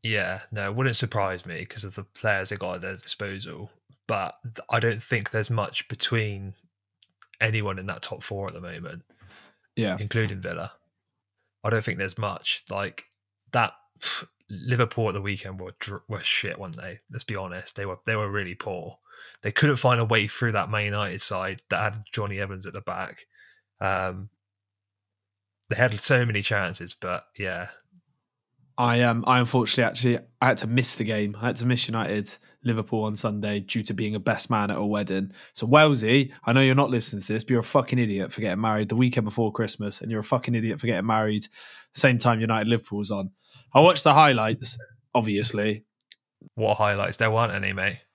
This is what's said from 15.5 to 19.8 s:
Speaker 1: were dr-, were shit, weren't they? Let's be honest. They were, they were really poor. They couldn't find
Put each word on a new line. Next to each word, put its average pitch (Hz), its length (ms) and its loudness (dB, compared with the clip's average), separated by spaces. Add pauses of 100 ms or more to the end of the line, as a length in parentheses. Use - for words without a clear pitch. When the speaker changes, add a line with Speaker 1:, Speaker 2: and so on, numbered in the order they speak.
Speaker 1:
were 90 200 -12
dr-, - 280 -10
were 101 140 -8
shit, - 360 -2
weren't 87 200 -10
they? 90 220 -12 (120)
Let's 117 120 -10
be 107 120 -6
honest. 92 400 -8
They 101 100 -6
were, 92 220 -8
they 113 80 0
were 107 160 -2
really 95 240 -4
poor. 90 420 -10 (460)
They 107 80 -2
couldn't 143 240 4
find 123 260 4